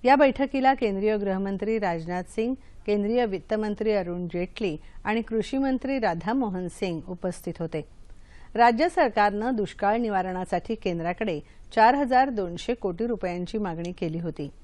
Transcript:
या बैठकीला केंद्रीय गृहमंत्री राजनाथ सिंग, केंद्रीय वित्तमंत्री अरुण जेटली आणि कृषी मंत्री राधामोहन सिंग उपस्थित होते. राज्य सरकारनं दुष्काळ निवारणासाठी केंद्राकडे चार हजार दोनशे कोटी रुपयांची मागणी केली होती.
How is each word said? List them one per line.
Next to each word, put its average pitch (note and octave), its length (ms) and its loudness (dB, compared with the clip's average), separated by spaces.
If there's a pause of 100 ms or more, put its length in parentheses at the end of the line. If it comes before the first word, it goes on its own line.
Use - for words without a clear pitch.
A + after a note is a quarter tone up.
या C4 120 8
बैठकीला C4+ 580 4
केंद्रीय G#3 420 0
गृहमंत्री G3 600 -2
राजनाथ F3 440 -2
सिंग, A#3 320 -2 (320)
केंद्रीय G#3+ 400 2
वित्तमंत्री G#3+ 680 -2
अरुण F3+ 340 -2
जेटली F3 500 -4 (280)
आणि A3 180 0
कृषी A3 360 -2
मंत्री C4+ 400 -2
राधामोहन F#3 720 -2
सिंग E3+ 400 -4
उपस्थित F3+ 500 -6
होते. D#3+ 300 -6 (640)
राज्य A#3 340 6
सरकारनं A3 680 2
दुष्काळ G#3 420 0
निवारणासाठी F#3 800 -2
केंद्राकडे F3 680 -2 (340)
चार A3+ 200 8
हजार C4+ 340 4
दोनशे G3+ 460 -4
कोटी G3+ 320 -4
रुपयांची F#3 520 -4
मागणी E3+ 340 -4
केली E3 260 -4
होती. D#3 320 -6 (140)